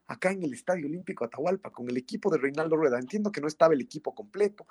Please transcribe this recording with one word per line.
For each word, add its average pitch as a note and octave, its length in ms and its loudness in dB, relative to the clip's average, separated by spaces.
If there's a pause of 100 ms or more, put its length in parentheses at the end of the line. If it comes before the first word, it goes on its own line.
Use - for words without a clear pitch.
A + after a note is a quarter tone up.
acá F#3 260 0
en F#3+ 100 -6
el D3+ 120 -2
Estadio F3+ 320 -2
Olímpico F3 380 -6
Atahualpa, D#3 460 -2
con B2 180 -10
el B2 80 -2
equipo F#3+ 340 -2
de D#3+ 80 4
Reinaldo D3+ 380 0
Rueda. C#3 220 4
Entiendo G3+ 320 -2
que F3 100 -6
no C#3+ 60 -2
estaba D#3+ 280 6
el C3+ 60 4
equipo B2+ 340 -8
completo. - 560 -4